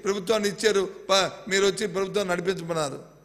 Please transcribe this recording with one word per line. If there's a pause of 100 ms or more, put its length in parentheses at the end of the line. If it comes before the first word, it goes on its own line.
ప్రభుత్వాన్ని
ఇచ్చారు, (260)
ప-, (180)
మీరు
వచ్చి (100)
ప్రభుత్వాన్ని
నడిపించమన్నారు. (240)